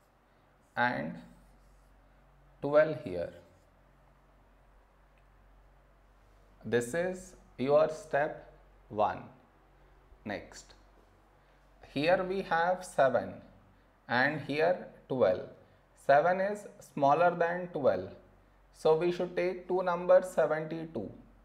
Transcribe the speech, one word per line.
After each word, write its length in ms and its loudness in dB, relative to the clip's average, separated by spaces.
and 380 -2
twelve 420 2
here. 300 -6
This 300 -2
is 400 -4
your 320 4
step 640 -4
one. 340 -2
Next, 480 -12
here 300 2
we 180 -4
have 420 0
seven 500 2
and 340 0
here 460 -2
twelve. 340 2
Seven 360 4
is 240 -4
smaller 560 2
than 320 -2
twelve. 420 -2
So 220 2
we 160 0
should 240 -6
take 320 -4
two 160 0
numbers 460 4
seventy-two. 800 -2